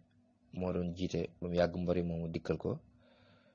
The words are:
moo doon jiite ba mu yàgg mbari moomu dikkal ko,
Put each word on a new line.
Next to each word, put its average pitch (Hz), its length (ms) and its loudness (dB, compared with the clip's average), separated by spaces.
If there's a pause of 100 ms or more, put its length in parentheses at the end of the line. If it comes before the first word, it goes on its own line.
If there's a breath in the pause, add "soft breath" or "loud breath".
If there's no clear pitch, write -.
(540)
moo 90 200 -2
doon 87 220 0
jiite 87 260 0 (200)
ba 90 60 -4
mu 87 80 0
yàgg 87 220 4
mbari 87 260 2
moomu 85 260 -2
dikkal 82 280 -2
ko, 92 140 -2 (840 soft breath)